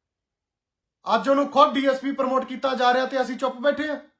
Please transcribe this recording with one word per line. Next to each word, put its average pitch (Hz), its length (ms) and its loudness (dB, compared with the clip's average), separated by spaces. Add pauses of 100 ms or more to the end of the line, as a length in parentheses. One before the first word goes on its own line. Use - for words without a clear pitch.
(1160)
ਅੱਜ 226 140 0
ਉਹਨੂੰ 277 220 2
ਖੁਦ 302 220 6
ਡੀ 277 120 0
ਐਸ 269 140 2
ਪੀ 269 120 -6
ਪ੍ਰਮੋਟ 262 340 -2
ਕੀਤਾ 262 280 -4
ਜਾ 247 200 2
ਰਿਹਾ 254 120 0
ਤੇ 262 160 -4
ਅਸੀਂ 254 160 -4
ਚੁੱਪ 254 180 -4
ਬੈਠੇ 285 340 -2
ਆ। 285 100 -6 (200)